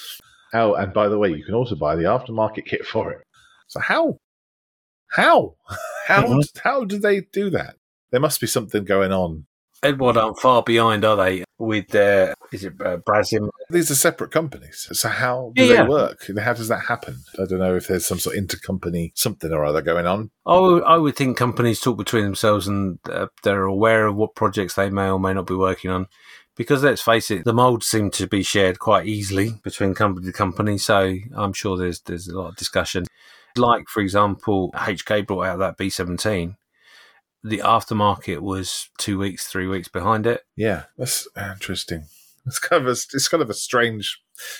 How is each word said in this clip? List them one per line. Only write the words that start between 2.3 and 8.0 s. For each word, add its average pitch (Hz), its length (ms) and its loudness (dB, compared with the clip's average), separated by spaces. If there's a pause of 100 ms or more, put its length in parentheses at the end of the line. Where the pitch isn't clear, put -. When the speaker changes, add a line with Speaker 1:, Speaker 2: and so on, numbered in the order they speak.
Speaker 1:
kit - 200 -6
for 95 260 -4
it. - 100 -14 (460)
So - 120 -10
how? 285 380 0 (920)
How? 151 460 4 (120)
<laughs> - 400 -12
How 196 160 4
Speaker 2:
Mm-hmm. 240 160 4
Speaker 1:
d-, - 240 -2
how 269 220 0
do 196 120 -4
they 202 240 2
do 196 300 -4
that? 82 240 -4 (340)